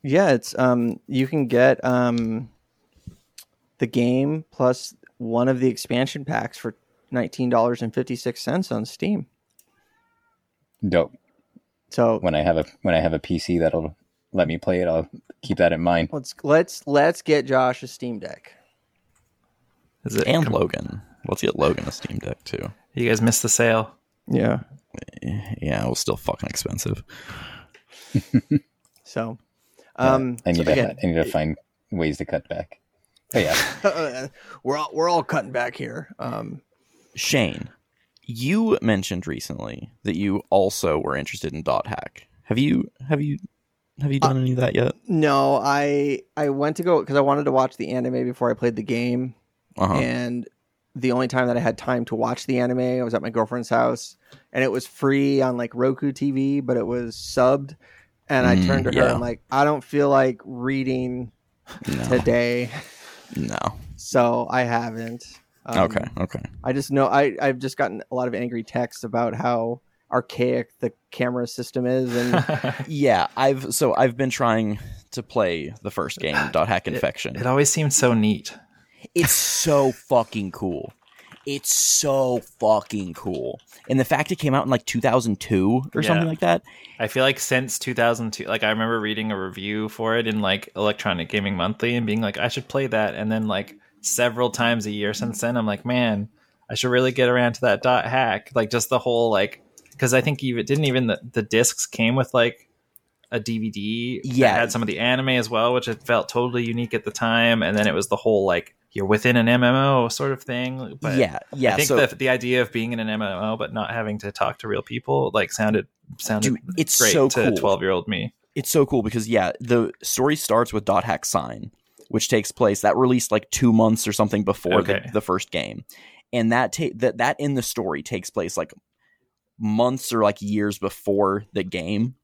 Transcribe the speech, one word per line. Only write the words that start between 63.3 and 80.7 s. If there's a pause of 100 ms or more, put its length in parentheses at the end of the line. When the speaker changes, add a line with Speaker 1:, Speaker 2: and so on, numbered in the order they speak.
Speaker 4:
No. (380)
Speaker 1:
So
I
haven't. (420)
Um,
Speaker 4:
Okay, (140)
okay. (220)
Speaker 1:
I
just
know
I,
I've
just
gotten (100)
a
lot
of
angry
texts
about
how (320)
archaic
the (200)
camera
system
is,
and
Speaker 3:
<laughs>
Speaker 4:
Yeah, (100)
I've,
so
I've
been
trying (320)
to
play (100)
the
first
game,
Speaker 3:
<sighs>
Speaker 4:
Dot
Hack
Speaker 3:
It,
Speaker 4:
Infection.
Speaker 3:
it
always
seems
so
neat. (640)
Speaker 4:
It's
so
fucking
cool. (540)